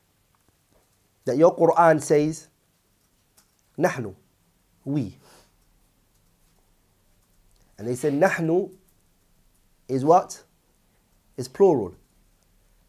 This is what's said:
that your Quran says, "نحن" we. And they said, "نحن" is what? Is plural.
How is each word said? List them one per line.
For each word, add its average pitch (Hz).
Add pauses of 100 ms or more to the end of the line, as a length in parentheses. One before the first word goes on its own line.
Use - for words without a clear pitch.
(1300)
that 127
your 170
Quran 165
says, 151 (1300)
"نحن" 131 (760)
we. 139 (2500)
And 104
they 123
said, 139
"نحن" 170 (1160)
is 131
what? 170 (960)
Is 123
plural. 139 (960)